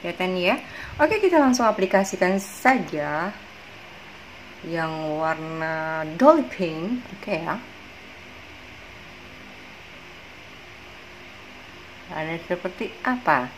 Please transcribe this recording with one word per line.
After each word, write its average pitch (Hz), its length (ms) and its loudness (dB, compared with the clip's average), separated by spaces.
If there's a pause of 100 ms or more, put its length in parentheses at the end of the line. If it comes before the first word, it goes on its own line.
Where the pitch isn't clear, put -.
Kelihatan 185 320 -2
ya? 185 240 4 (400)
Oke, 403 240 4
kita 349 160 8
langsung 254 240 6
aplikasikan 196 800 4
saja 160 880 2 (1400)
yang 160 240 -2 (240)
warna 160 880 -2 (160)
Dolly 294 240 10
Pink, 185 640 -2
oke - 240 -8
ya. 165 240 -2 (4000)
Ada 160 240 -2 (160)
seperti 180 400 -4 (160)
apa? 156 400 4 (100)